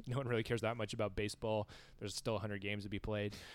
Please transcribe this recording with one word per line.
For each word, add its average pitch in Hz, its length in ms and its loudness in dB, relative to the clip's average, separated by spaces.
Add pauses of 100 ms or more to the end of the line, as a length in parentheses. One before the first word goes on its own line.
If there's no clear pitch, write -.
no 123 120 0
one 135 100 0
really 117 140 4
cares 117 200 2
that 113 140 2
much 110 160 0
about 107 240 0
baseball. 107 520 0 (320)
There's 101 140 -4
still 110 220 0
a - 40 0
hundred 104 200 -2
games 101 240 0
to 104 60 -6
be 101 80 0
played. 104 360 0 (200)